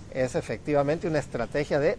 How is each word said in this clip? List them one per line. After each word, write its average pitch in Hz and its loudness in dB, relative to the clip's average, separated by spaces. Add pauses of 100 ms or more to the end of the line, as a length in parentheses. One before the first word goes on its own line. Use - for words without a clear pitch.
(140)
es 127 0
efectivamente 147 0
una 156 2
estrategia 143 -2
de 170 2